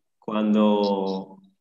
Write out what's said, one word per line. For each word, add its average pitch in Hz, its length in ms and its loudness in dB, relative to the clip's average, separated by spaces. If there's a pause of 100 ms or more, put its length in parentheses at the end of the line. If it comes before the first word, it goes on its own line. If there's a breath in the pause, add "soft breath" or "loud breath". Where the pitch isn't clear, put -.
(200)
cuando 104 1160 0 (240)